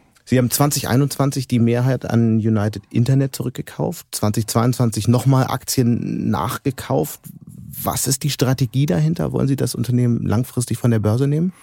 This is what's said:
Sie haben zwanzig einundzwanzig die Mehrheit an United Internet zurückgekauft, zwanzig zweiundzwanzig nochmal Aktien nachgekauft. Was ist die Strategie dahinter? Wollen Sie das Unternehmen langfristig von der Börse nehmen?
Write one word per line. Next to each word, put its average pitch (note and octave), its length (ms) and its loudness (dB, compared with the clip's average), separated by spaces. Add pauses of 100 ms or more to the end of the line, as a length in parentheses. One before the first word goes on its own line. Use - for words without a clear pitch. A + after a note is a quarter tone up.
(240)
Sie B2 140 2
haben B2 120 2
zwanzig - 380 0
einundzwanzig C#3 580 0
die B2 120 0
Mehrheit A#2+ 480 2
an A#2 320 2
United G#2 520 0
Internet C3+ 460 2
zurückgekauft, - 760 -6
zwanzig G#2+ 360 -2
zweiundzwanzig A#2 600 0
nochmal B2+ 420 4
Aktien - 840 -2
nachgekauft. C3 880 -4 (600)
Was - 240 -2
ist - 160 -2
die D3 80 0
Strategie C3+ 560 0
dahinter? D#3+ 460 0
Wollen B2+ 160 0
Sie C#3 80 2
das B2+ 180 -2
Unternehmen A#2+ 520 0
langfristig A#2+ 520 -2
von B2 120 0
der A2+ 80 2
Börse G#2+ 300 0
nehmen? D#3+ 240 0 (100)